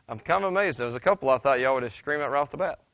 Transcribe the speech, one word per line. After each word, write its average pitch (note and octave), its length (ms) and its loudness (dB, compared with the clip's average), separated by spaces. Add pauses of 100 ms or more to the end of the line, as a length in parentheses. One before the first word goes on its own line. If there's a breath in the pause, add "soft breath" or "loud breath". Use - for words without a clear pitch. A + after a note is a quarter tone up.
I'm A#2 120 -12
kind F#3 240 0
of F#3+ 60 -2
amazed. F#3 300 0
There A#2+ 60 -4
was A#2+ 100 -6
a B2+ 40 -8
couple F#3+ 300 2
I B2+ 80 6
thought C3 220 2
y'all C3 160 2
would B2+ 80 -2
just A2+ 120 -6
scream D3 240 -4
out C#3 120 -4
right C#3 80 0
off C#3+ 120 -2
the C#3+ 60 -10
bat. E3+ 220 -4 (140)